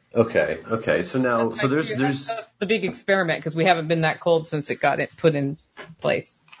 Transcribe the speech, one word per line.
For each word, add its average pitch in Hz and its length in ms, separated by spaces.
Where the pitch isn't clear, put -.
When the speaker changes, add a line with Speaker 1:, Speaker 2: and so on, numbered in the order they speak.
Speaker 1:
Okay. 80 440
Okay. 90 360
So 131 160
now, 117 280
Speaker 2:
That's 113 120
Speaker 1:
so - 80
Speaker 2:
my 127 60
Speaker 1:
there's, 156 160
Speaker 2:
fear. - 80
Speaker 1:
there's 139 280
Speaker 2:
That's - 180
the 202 80
big 190 180
experiment, 175 600
'cause 156 100
we 165 100
haven't 165 240
been 165 140
that 156 180
cold 165 260
since 151 240
it 120 100
got 139 200
it - 160
put 160 200
in 143 200
place. - 400